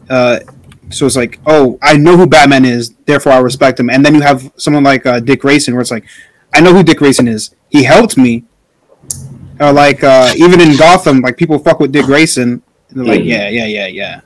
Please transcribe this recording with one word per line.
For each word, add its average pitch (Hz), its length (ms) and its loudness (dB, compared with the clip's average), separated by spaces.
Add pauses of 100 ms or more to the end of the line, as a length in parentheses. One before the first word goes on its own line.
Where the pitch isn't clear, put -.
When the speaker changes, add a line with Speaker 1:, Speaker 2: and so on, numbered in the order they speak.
Speaker 1:
Uh, 123 300 -2 (500)
so - 160 -4
it's 123 100 -2
like, 120 300 -6
"Oh, 143 360 0
I 151 160 2
know 170 200 4
who 180 100 2
Batman 139 380 2
is, 120 280 -6 (120)
therefore 143 280 0
I 127 60 4
respect 131 400 -2
him." 117 100 -4
And 135 160 0
then 151 80 2
you 147 80 2
have 139 360 -2
someone 147 260 -2
like, 139 220 0
uh, 123 140 -2
Dick 123 220 -4
Grayson, 143 320 -2
where 123 80 -4
it's 117 100 -10
like, 113 120 -10 (500)
"I 151 80 0
know 180 120 4
who 185 100 4
Dick 160 140 0
Grayson 131 300 0
is. 110 240 -8 (180)
He 143 140 0
helped 190 340 2
me." 117 260 0 (1160)
Or 147 120 2
like, 143 320 2
uh, 131 320 2
even 175 240 4
in 156 160 4
Gotham, 156 460 2
like, 127 160 -6
people 156 220 -2
fuck - 200 0
with 135 120 -2
Dick 139 140 0
Grayson. 131 560 -2 (280)
And 131 100 -14
they're 123 60 -8
like, 104 160 0
Speaker 2:
Mm-hmm. - 80 -6
Speaker 1:
"Yeah, 104 200 -6
yeah, 113 160 -6
yeah, 104 220 -8
yeah. 92 380 -14